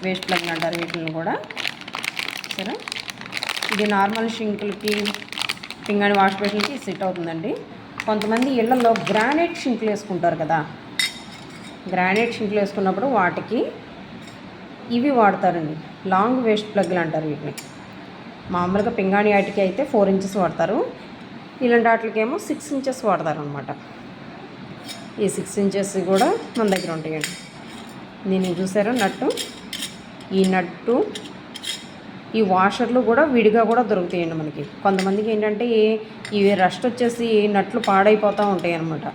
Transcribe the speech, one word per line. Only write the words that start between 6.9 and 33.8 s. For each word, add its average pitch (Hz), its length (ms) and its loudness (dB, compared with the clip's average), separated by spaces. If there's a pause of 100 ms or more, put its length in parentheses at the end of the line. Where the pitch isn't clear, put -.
అవుతుందండి. 170 440 -4 (560)
కొంతమంది 220 420 2 (120)
ఇళ్లలో 240 280 4 (200)
గ్రానైట్ 294 540 2
షింకులు 220 280 0
వేసుకుంటారు 175 520 0
కదా, 160 140 2 (1300)
గ్రానైట్ 196 460 2
షింకులు 208 240 0
వేసుకున్నప్పుడు 196 480 0 (100)
వాటికి 185 400 0 (1400)
ఇవి 262 200 4
వాడతారండి, 180 580 4 (380)
లాంగ్ 220 320 4
వేస్ట్ 208 300 2
ప్లగ్లు 180 280 2
అంటారు 160 280 -2
వీటిని. 147 220 -6 (1000)
మామూలుగా 196 440 2
పింగాణి 202 360 4
వాటికి 196 300 2
అయితే 185 260 0
ఫోర్ 202 220 6
ఇంచెస్ 190 300 0
వాడతారు, 170 360 0 (840)
ఇలాంటి 240 260 6
వాటికేమో 226 460 0 (100)
సిక్స్ - 300 -6
ఇంచెస్ 262 320 -4
వాడతారు 160 340 0
అనమాట. 143 280 -8 (1500)
ఈ - 20 2 (100)
సిక్స్ - 260 -6
ఇంచెస్ 196 300 0 (180)
కూడా 202 180 6 (300)
మన 220 160 2
దగ్గర 180 220 -4
ఉంటాయండి. 156 360 -6 (1000)
దీన్ని 190 300 2
చూసారా 202 320 0 (100)
నట్టు, 196 260 0 (1120)
ఈ 190 40 6 (120)
నట్టు, 185 400 0 (1400)
ఈ 220 40 6 (120)
వాషర్లు 220 560 4
కూడా 240 120 6 (120)
విడిగా 226 380 8
కూడా 240 180 4